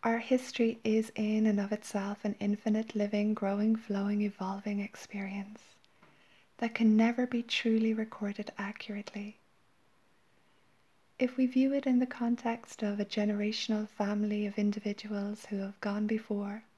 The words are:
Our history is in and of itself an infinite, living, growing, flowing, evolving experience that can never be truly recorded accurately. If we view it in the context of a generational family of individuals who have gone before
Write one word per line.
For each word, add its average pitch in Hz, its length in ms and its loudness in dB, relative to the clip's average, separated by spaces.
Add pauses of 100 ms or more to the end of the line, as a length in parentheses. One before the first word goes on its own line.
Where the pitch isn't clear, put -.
Our 233 160 0
history 233 640 2
is 220 300 2
in 214 320 2
and 208 120 4
of 202 140 -2
itself 202 540 -4
an 202 120 -2
infinite, 214 560 0
living, 208 380 2
growing, 208 420 2
flowing, 208 460 0
evolving 202 600 -4
experience 202 800 -8 (1000)
that 226 160 -2
can 220 200 6
never 233 320 4
be 240 160 -2
truly 220 520 2
recorded 208 640 -6
accurately. 202 800 -8 (1800)
If 254 200 0
we 262 80 4
view 262 260 4
it 277 140 0
in 247 140 4
the 254 60 2
context 233 760 -4
of 202 180 -2
a 202 60 0
generational 214 800 -2
family 208 560 0
of 202 140 -4
individuals 208 880 -2
who 208 140 -6
have 196 200 -8
gone 208 260 -2
before 208 580 -4 (140)